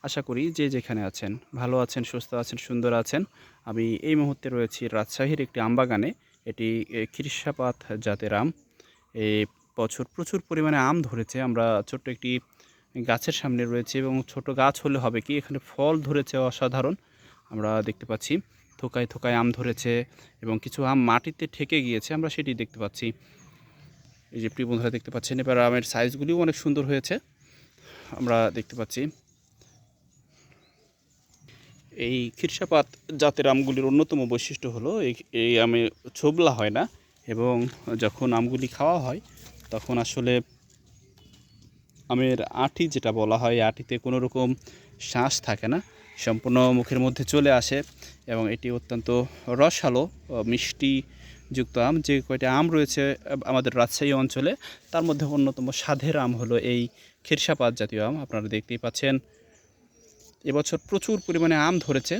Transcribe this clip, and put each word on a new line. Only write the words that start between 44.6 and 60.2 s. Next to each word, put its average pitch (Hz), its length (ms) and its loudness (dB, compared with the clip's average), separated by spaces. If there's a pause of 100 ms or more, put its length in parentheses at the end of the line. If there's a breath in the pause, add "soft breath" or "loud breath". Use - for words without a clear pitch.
শাঁস - 400 0
থাকে 110 280 -4
না, 147 100 0 (400 loud breath)
সম্পূর্ণ 123 400 0 (140)
মুখের 123 260 2
মধ্যে 127 260 0
চলে 143 260 6
আসে 131 280 4 (480 loud breath)
এবং 113 260 -2
এটি 117 180 -6
অত্যন্ত 120 380 -6 (400 loud breath)
রসালো, 131 560 4
আহ, 127 380 -6
মিষ্টিযুক্ত - 1400 -2
আম। 127 220 2
যে 143 200 0
কয়টি 131 260 -2
আম 135 240 4
রয়েছে, 151 400 2
আহ, 139 60 -4 (280)
আমাদের 127 320 0
রাজশাহী 131 360 2
অঞ্চলে, 135 400 0 (380 loud breath)
তার 165 140 0
মধ্যে 156 220 0
অন্যতম 135 440 0
স্বাদের 143 460 -2
আম 127 180 0
হলো 117 240 0
এই 123 220 0 (440 soft breath)
খিরসাপাত 135 500 0
জাতীয় 107 300 -4
আম। 127 120 -2
আপনারা 110 320 -6
দেখতেই 110 300 -4
পাচ্ছেন 135 360 -2 (1300 soft breath)